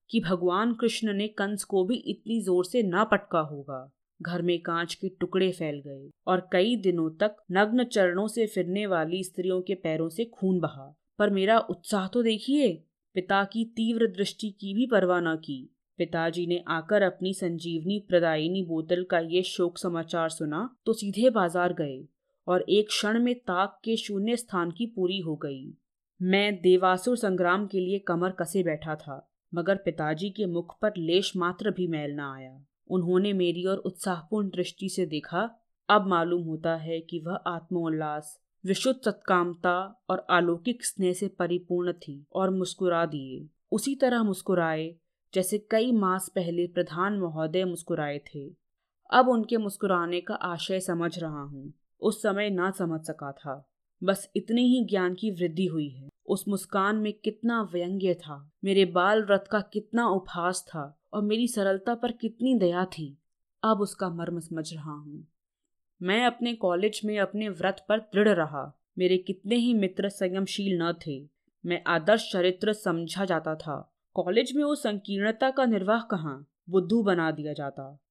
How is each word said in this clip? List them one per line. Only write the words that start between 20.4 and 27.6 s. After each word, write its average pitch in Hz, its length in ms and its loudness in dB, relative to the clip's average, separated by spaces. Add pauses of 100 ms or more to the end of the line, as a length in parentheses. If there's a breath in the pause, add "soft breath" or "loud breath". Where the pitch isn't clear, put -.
तो 226 80 2
सीधे 214 360 2
बाजार 180 440 2
गए 143 340 -6 (400)
और 180 220 2
एक 208 180 6
क्षण 220 320 0
में 247 160 2
ताक 196 480 -2
के 226 120 0
शून्य 214 420 -2
स्थान 175 340 -2
की 233 140 -4
पूरी 190 340 -2
हो 160 160 -4
गई। 143 420 -10 (440)
मैं 196 400 2
देवासुर 185 560 4
संग्राम 190 500 2